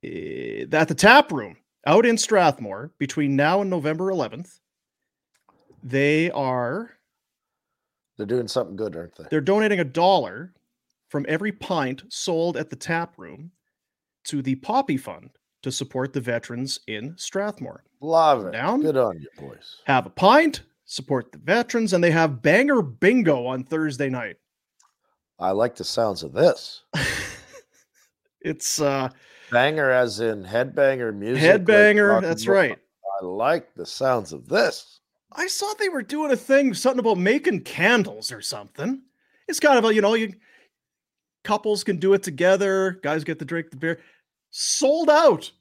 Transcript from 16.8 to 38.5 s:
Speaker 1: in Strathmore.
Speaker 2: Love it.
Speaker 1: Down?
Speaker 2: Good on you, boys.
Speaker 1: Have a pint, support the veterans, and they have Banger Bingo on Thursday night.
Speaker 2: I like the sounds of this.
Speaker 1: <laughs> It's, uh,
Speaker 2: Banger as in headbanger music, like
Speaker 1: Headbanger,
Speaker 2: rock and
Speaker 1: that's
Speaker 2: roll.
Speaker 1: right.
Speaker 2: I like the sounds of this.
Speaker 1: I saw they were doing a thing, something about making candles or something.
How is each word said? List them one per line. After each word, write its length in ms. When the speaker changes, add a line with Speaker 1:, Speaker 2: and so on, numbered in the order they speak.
Speaker 1:
in 300
Strathmore. 680
Speaker 2:
Love 460
it. 60
Speaker 1:
Down? 280
Speaker 2:
Good 160
on 240
you, 80
boys. 380
Speaker 1:
Have 200
a 40
pint, 520
support 480
the 60
veterans, 540
and 120
they 60
have 320
Banger 400
Bingo 640
on 180
Thursday 440
night. 280
Speaker 2:
I 140
like 240
the 80
sounds 380
of 100
this. 500
Speaker 1:
<laughs> 60
It's, 380
uh, 300
Speaker 2:
Banger 400
as 300
in 240
headbanger 680
music, 280
like 180
Speaker 1:
Headbanger, 480
Speaker 2:
rock 140
and 40
Speaker 1:
that's 200
Speaker 2:
roll. 100
Speaker 1:
right. 220
Speaker 2:
I 60
like 480
the 100
sounds 480
of 160
this. 520
Speaker 1:
I 140
saw 280
they 160
were 120
doing 300
a 40
thing, 360
something 280
about 180
making 460
candles 680
or 80
something. 600